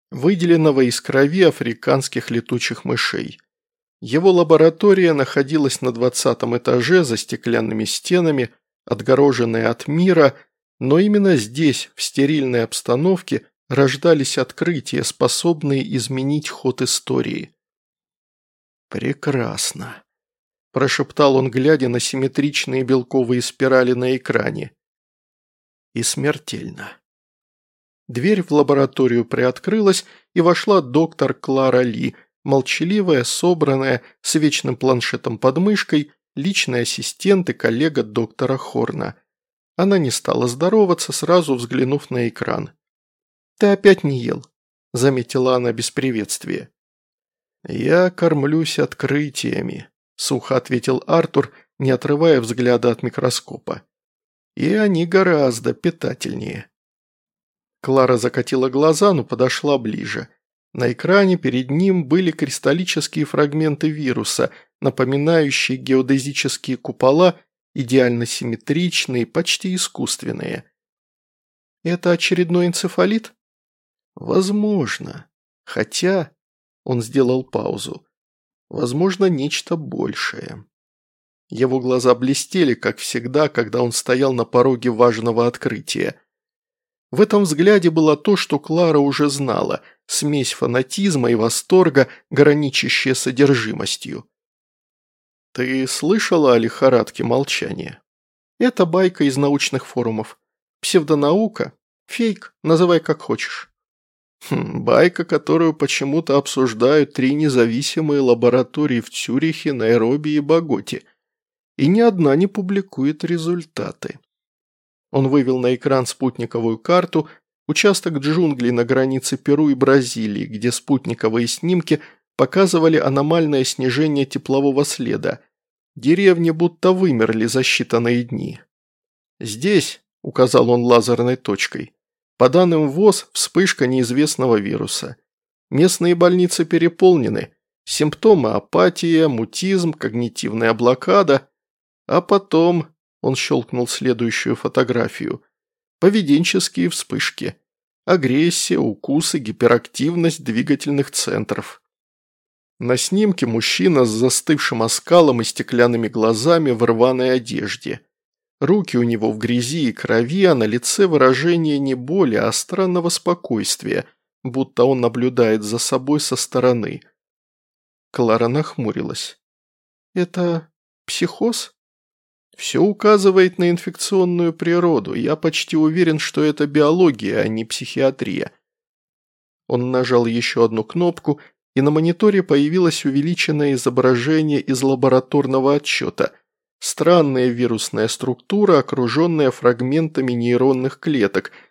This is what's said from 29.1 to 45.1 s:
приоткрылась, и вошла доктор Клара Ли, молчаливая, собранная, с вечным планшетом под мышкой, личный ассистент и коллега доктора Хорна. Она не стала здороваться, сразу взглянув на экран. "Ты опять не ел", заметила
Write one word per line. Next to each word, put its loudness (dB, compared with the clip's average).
приоткрылась, 0
и 0
вошла 2
доктор 0
Клара 0
Ли, -4
молчаливая, 0
собранная, 0
с -4
вечным 0
планшетом -2
под 2
мышкой, 0
личный -2
ассистент -2
и -2
коллега -2
доктора -4
Хорна. -6
Она 2
не 0
стала -2
здороваться, 0
сразу 0
взглянув -4
на -2
экран. -6
"Ты 4
опять 6
не -2
ел", -6
заметила 0